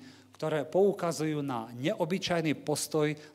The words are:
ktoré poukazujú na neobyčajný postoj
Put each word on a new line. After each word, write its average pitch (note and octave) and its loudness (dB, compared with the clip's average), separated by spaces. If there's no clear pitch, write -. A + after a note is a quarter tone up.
ktoré D#3 -2
poukazujú E3 2
na B2 -4
neobyčajný E3 0
postoj D3+ 0